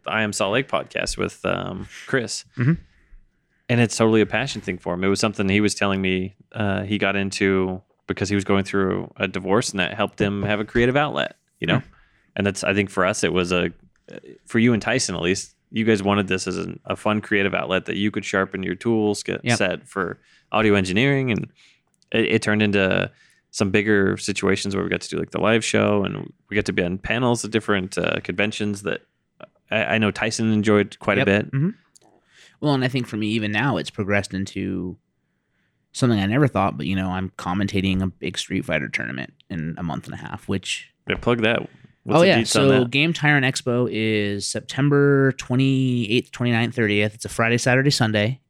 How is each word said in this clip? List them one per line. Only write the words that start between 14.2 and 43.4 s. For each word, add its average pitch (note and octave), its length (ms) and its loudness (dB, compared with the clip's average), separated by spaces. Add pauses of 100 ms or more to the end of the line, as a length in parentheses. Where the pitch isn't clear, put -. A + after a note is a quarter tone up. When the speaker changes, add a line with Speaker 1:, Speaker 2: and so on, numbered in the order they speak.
Speaker 1:
for - 120 0
you A#2+ 140 6
and G#2+ 100 2
Tyson, A2+ 320 -2
at E2+ 80 -4
least, F#2 320 -2 (160)
you A2 140 -2
guys G#2+ 180 4
wanted G2+ 260 2
this F#2+ 180 -2
as F2+ 120 -4
an, F2 260 -8
a G2 120 -6
fun G#2+ 240 -2
creative G2 340 0
outlet F2 320 -2
that F2 100 -4
you G2+ 140 0
could G#2 140 -6
sharpen F#2+ 380 -2
your F2+ 120 -4
tool G#2+ 400 0
sk- - 140 -8 (140)
Speaker 2:
Yep. A#2+ 160 0
Speaker 1:
set F2+ 300 -2
for F#2 300 -6 (320)
audio A2 240 4
engineering. B2 560 2
And G2+ 180 -2 (600)
it, A2+ 160 2
it A2 160 2
turned G#2+ 200 0
into F#2+ 480 2 (420)
some G2+ 180 0
bigger G2+ 480 2
situations G2 560 -2
where F#2+ 100 -2
we F#2 60 -4
got F2+ 120 -2
to - 60 -12
do, E2 100 -6
like, E2+ 120 -6
the E2 100 -4
live A2 240 2
show, G#2 400 2
and F#2+ 260 -8 (200)
we G2 60 -2
got G#2 100 0
to G2 80 -2
be F#2 80 0
on F2+ 160 -2
panels A#2+ 460 0
at G#2+ 80 -8
different, G2+ 440 -2
uh, E2+ 260 0
conventions G#2 600 -4
that - 240 -6 (640)
I, G#2+ 140 0 (100)
I A2 40 2
know G#2+ 120 2
Tyson A2 420 -2
enjoyed G#2 460 2
quite G2+ 200 0
Speaker 2:
Yep. C3+ 80 2
Speaker 1:
a G2 40 2
bit. G#2 220 2
Speaker 2:
Mm-hmm. C#3 160 0 (920)
Well, D3 140 2
and C3 100 0
I B2+ 40 0
think B2 200 -2
for A2+ 80 -8
me, G#2+ 120 -2
even G#2+ 240 0
now, A2+ 240 2
it's D2+ 140 -4
progressed G2+ 440 -2
into F#2+ 640 -6 (960)
something A#2+ 260 2
I F#2+ 60 0
never C3 220 2
thought, F#2+ 300 0
but, - 80 -6
you F#2 100 -2
know, F#2 140 -2
I'm F#2 200 -4
commentating F#2+ 720 -2
a F#2+ 40 0
big - 320 -6
Street - 260 -4
Fighter D2+ 240 -2
tournament C2 440 -8 (180)
in E2 280 -6
a F#2 40 -8
month D#2 240 -6
and - 80 -12
a - 40 -12
half, - 300 -14
which - 420 -6 (180)
Speaker 1:
Yeah, - 80 -2
plug A#2 260 0
that. A2+ 260 2 (360)
What's A#2 140 2
Speaker 2:
Oh, - 40 8
Speaker 1:
the F#3 40 8
Speaker 2:
yeah. E3+ 120 6
Speaker 1:
deets - 20 4
on A2+ 60 0
Speaker 2:
So C3+ 220 4 (120)
Speaker 1:
that? A#2+ 100 0
Speaker 2:
Game D3 220 2
Tyrant D3 340 2